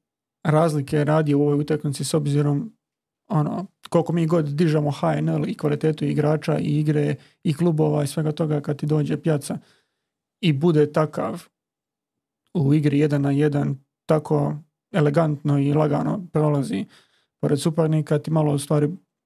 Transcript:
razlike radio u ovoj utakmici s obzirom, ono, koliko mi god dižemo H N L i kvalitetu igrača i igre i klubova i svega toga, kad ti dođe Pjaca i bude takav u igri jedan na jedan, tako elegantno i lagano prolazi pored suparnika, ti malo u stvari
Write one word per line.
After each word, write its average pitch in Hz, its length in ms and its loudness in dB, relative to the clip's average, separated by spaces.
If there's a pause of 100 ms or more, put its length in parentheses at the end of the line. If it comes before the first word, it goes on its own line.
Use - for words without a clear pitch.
(440)
razlike 151 600 2
radio 151 340 2
u 143 40 4
ovoj 147 160 2
utakmici 147 460 -4
s 135 100 -6
obzirom, 147 580 0 (560)
ono, 151 380 -2 (220)
koliko 165 240 0
mi 165 140 0
god 160 200 0
dižemo 147 440 0
H 156 280 -2
N 156 100 -2
L 160 200 -2
i - 60 -6
kvalitetu 151 500 -2
igrača 151 540 0
i 147 220 0
igre 147 340 0 (280)
i 160 120 0
klubova 151 500 2
i - 20 -4
svega 156 260 -2
toga, 151 280 -2
kad 143 180 -4
ti - 80 -4
dođe 147 360 0
Pjaca 147 360 -2 (840)
i 170 120 2
bude 147 400 2
takav 156 560 -4 (1080)
u 143 200 4
igri 143 240 2
jedan 147 240 2
na 139 80 0
jedan, 143 480 0 (280)
tako 151 480 0 (380)
elegantno 147 640 2
i 139 140 0
lagano 151 480 0 (120)
prolazi 151 520 0 (560)
pored 143 200 0
suparnika, 156 580 0
ti 151 120 -6
malo 156 220 2
u 143 60 0
stvari 147 300 0 (380)